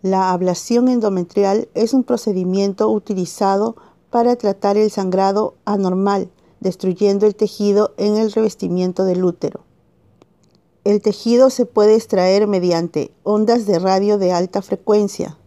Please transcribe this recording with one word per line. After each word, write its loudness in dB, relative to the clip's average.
La 0
ablación 0
endometrial 0
es 0
un 2
procedimiento -2
utilizado -2
para 0
tratar -2
el 2
sangrado -2
anormal, -2
destruyendo 0
el 0
tejido 0
en 0
el 0
revestimiento -2
del -2
útero. -4
El 0
tejido 2
se -2
puede 4
extraer 2
mediante -2
ondas 0
de 0
radio 0
de 0
alta -2
frecuencia -2